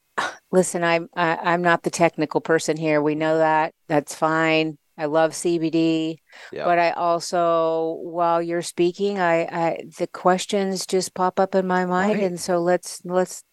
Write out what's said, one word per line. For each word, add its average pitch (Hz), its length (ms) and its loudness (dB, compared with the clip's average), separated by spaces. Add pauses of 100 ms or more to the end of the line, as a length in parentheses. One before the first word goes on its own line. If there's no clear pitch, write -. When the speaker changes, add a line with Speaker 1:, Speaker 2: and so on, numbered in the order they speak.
(180)
Speaker 1:
<sighs> - 320 -8
listen, 185 320 2
I'm, 170 320 2
I, 170 220 0
I'm 175 260 0
not 170 200 2
the 165 80 -2
technical 160 520 0
person 160 340 0
here. 156 240 0
We 151 140 0
know 156 240 0
that. 156 340 2 (160)
That's 147 260 0
fine. 160 640 2 (200)
I 160 100 -4
love 156 280 2
C 170 240 -2
B 160 120 -2
D, 160 520 0 (300)
Speaker 2:
Yep. - 140 -6
Speaker 1:
but 175 120 2
I 170 140 2
also, 165 1120 0
while 170 360 0
you're 170 220 -4
speaking, 190 560 -2
I, 170 220 2
I, 165 400 -2 (180)
the 175 80 -4
questions 190 800 0
just - 280 -2
pop 185 260 0
up 190 160 0
in 190 100 2
my 185 180 0
mind, 185 360 0
Speaker 2:
Right. - 20 0
Speaker 1:
and 175 160 -2
so 175 220 -2
let's, 175 440 -2
let's, 180 380 -2 (100)